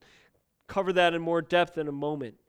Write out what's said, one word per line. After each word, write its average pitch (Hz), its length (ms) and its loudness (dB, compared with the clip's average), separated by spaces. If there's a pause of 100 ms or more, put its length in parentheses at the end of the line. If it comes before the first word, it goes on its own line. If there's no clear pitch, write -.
(680)
cover 190 240 -2
that 175 220 4
in 165 80 -4
more 165 200 0
depth 170 360 0
in 156 100 -4
a 143 40 -4
moment. 143 440 -6 (120)